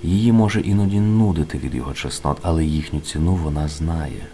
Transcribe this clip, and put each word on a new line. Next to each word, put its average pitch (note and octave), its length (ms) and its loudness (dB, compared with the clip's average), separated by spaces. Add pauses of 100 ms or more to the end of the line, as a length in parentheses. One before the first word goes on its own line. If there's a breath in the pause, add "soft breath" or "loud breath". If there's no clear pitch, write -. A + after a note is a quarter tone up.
Її G2+ 280 4
може G#2+ 300 4
іноді G2+ 380 2
нудити G#2 580 2
від C2 180 -6
його C2 180 -6
чеснот, C#2+ 480 -4
але E2 240 0
їхню D2+ 340 -2
ціну E2 360 0
вона D2+ 320 -2
знає. D#2 680 -6